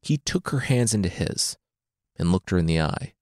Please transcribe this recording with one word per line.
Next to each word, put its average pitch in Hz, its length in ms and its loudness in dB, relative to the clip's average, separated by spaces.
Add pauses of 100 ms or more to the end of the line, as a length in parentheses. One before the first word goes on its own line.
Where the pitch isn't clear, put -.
He - 180 0
took - 300 -4
her 139 120 -2
hands 123 340 2
into 98 140 2
his - 480 -4 (600)
and 85 160 2
looked - 180 0
her 92 80 2
in 82 80 2
the 80 140 2
eye. - 420 -4